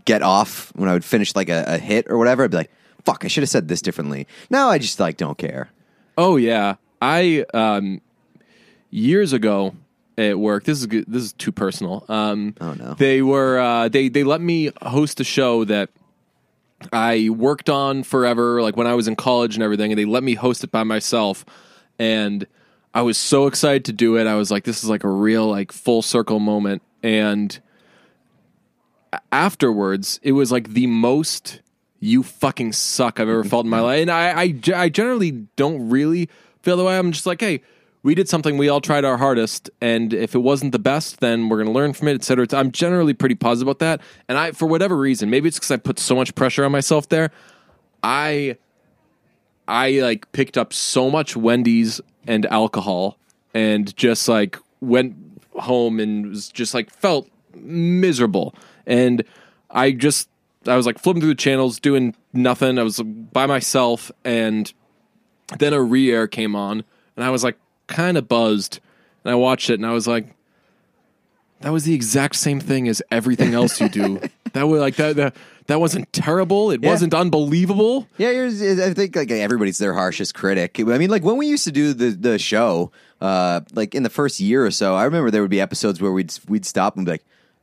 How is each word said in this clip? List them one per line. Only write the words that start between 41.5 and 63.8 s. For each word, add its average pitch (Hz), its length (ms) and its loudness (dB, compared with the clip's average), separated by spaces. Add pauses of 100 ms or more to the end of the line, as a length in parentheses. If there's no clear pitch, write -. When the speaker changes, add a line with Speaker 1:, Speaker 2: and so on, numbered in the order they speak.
Speaker 2:
gonna 110 160 0
learn 139 200 2
from 151 140 -2
it, 143 80 2
et 120 80 -6
cetera" 123 300 2
I'm 135 180 2
generally 175 420 2
pretty 127 220 0
positive 120 320 0
about 135 120 -2
that. 160 220 0 (280)
And 127 80 0
I, 160 160 -2
for 165 120 -4
whatever 170 320 2
reason, 127 320 0
maybe 139 200 2
it's - 100 -10
'cause - 120 -6
I 131 60 0
put - 220 -4
so - 160 0
much 127 180 -2
pressure 131 300 0
on 139 80 2
myself 147 380 0
there, 160 220 2 (680)
I, 143 560 -2 (1120)
I, 127 320 0
like, 117 320 -2
picked - 260 -2
up 120 160 -2
so - 380 0
much 151 240 -2
Wendy's 117 640 2 (260)
and 110 220 0
alcohol 101 720 -2 (360)
and 107 420 0
just, 117 320 2
like, 107 300 2 (240)
went 127 340 2 (400)
home 120 440 0
and 107 280 -2
was 101 220 -12
just, 117 240 -6
like, 117 200 -4
felt 165 340 0 (280)
miserable. 170 960 0 (320)
And 120 380 2 (460)
I 131 220 2
just, 135 380 0 (380)
I 123 80 4
was, 127 100 2
like, 120 140 -2
flipping 180 220 2
through 156 100 2
the 135 40 2
channels, 131 440 0
doing 131 360 2 (180)
nothing. 127 460 2
I 120 40 2
was 110 180 -2
by 113 440 -2
myself, 127 640 0 (120)